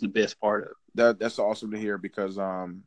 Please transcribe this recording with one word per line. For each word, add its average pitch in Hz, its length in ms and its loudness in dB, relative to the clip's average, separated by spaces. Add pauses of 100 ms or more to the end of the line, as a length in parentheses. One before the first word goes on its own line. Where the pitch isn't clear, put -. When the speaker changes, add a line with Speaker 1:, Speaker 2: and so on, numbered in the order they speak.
Speaker 1:
the 110 60 0
best 104 320 0
part 107 240 0
of - 80 -12
it. - 40 -18 (200)
Speaker 2:
That, 117 240 6
that's 113 200 -2
awesome 107 320 0
to 107 80 -6
hear 104 180 -2
because, 98 400 -4
um, 92 500 -6